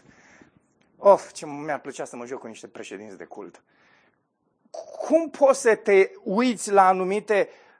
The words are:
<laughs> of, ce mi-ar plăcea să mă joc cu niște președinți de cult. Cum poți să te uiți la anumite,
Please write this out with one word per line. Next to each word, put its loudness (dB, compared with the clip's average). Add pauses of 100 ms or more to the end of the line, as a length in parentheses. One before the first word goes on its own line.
(180)
<laughs> -2
of, 0
ce -16
mi-ar -8
plăcea -14
să -16
mă -14
joc -12
cu -16
niște -18
președinți -16
de -18
cult. -20 (1400)
Cum 0
poți 2
să 4
te 4 (120)
uiți -2
la 6
anumite, 0 (300)